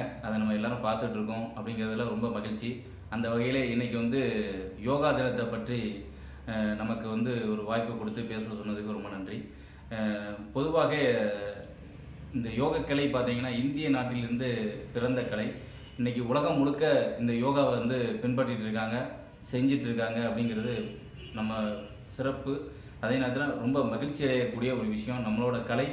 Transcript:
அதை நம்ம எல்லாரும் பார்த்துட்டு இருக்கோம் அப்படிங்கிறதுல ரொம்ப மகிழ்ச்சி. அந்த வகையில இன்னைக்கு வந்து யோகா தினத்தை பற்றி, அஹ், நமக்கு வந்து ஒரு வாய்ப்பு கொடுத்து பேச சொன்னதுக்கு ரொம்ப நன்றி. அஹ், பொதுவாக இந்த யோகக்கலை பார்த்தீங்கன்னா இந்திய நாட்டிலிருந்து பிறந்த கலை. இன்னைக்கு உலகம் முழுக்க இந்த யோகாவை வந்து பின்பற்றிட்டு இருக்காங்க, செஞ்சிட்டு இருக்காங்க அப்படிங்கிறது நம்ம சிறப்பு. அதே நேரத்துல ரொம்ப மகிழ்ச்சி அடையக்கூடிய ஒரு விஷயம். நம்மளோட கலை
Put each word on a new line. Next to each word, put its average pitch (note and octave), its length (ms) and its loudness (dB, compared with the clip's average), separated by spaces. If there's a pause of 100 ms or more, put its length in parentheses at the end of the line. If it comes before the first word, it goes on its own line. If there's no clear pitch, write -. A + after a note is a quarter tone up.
(220)
அதை A2 160 0
நம்ம G#2+ 160 4
எல்லாரும் A#2 320 0
பார்த்துட்டு A2+ 280 0
இருக்கோம் A2+ 340 -2
அப்படிங்கிறதுல A2 640 -2
ரொம்ப A2 200 0
மகிழ்ச்சி. G#2+ 400 -4 (400)
அந்த A2+ 200 -2
வகையில B2+ 340 4
இன்னைக்கு A#2 340 0
வந்து A#2+ 240 2 (580)
யோகா C#3+ 320 4
தினத்தை B2 340 2
பற்றி, A2+ 340 -2 (680)
அஹ், G#2+ 280 0
நமக்கு A2 340 -2
வந்து A2+ 420 0
ஒரு G#2+ 120 0
வாய்ப்பு A#2 340 0
கொடுத்து G#2+ 240 -4
பேச A2 260 -4
சொன்னதுக்கு G#2 440 -4
ரொம்ப G2+ 180 -6
நன்றி. G2 300 -6 (520)
அஹ், G#2 440 -2 (180)
பொதுவாக D3+ 400 4 (1400)
இந்த A2+ 160 -2
யோகக்கலை C#3+ 580 2
பார்த்தீங்கன்னா B2 520 0
இந்திய C#3+ 300 0
நாட்டிலிருந்து A#2+ 580 0 (440)
பிறந்த B2 300 2
கலை. G#2+ 240 -2 (520)
இன்னைக்கு A#2+ 300 0
உலகம் C#3+ 300 4
முழுக்க C#3 260 4 (360)
இந்த A#2+ 140 2
யோகாவை C3+ 360 4
வந்து A#2 520 2
பின்பற்றிட்டு B2 400 2
இருக்காங்க, A2+ 360 0 (540)
செஞ்சிட்டு B2+ 340 4
இருக்காங்க A#2 340 0
அப்படிங்கிறது A2+ 540 0 (600)
நம்ம A2 200 -2 (520)
சிறப்பு. C3+ 480 -2 (480)
அதே A#2 140 2
நேரத்துல C3+ 440 0
ரொம்ப C3 240 4
மகிழ்ச்சி C#3+ 400 -2
அடையக்கூடிய B2 500 2
ஒரு A2 140 0
விஷயம். A#2 360 -2
நம்மளோட A2 420 2
கலை A#2+ 280 2